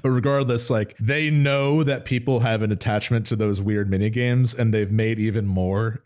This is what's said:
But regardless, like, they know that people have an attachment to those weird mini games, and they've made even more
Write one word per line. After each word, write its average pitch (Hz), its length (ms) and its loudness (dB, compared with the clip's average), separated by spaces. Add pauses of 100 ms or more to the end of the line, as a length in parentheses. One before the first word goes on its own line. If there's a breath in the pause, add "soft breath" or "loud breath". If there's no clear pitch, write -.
But 131 80 0
regardless, 127 600 0
like, 110 280 -2
they 143 300 0
know 143 560 2
that 139 220 -2
people 123 340 0
have 113 220 0
an 107 100 0
attachment 110 540 -2
to 113 100 -2
those 104 240 0
weird 101 300 -2
mini 95 180 2
games, 123 460 0
and 113 180 2
they've 107 180 0
made 110 280 0
even 107 280 0
more 98 600 -2